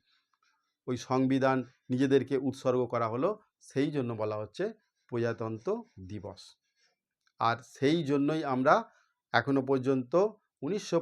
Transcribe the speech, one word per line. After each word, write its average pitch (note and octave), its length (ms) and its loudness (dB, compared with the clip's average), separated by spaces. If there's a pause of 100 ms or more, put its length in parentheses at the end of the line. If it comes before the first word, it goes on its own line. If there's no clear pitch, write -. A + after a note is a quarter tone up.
(880)
ওই B2+ 100 -2
সংবিধান C3 600 2 (320)
নিজেদেরকে C3 480 2
উৎসর্গ B2+ 480 0
করা A#2 220 -2
হলো, D3 320 -2 (220)
সেই C#3+ 300 -2
জন্য B2 220 -4
বলা G#2+ 240 -4
হচ্ছে F3 360 -6 (340)
প্রজাতন্ত্র A#2 760 -4 (160)
দিবস। G2 420 -12 (1000)
আর A2+ 240 2
সেই D#3 400 0
জন্যই C#3+ 400 0
আমরা C3+ 320 4 (580)
এখনো C3 280 2
পর্যন্ত C3 540 0 (460)
উনিশশো E3+ 400 -2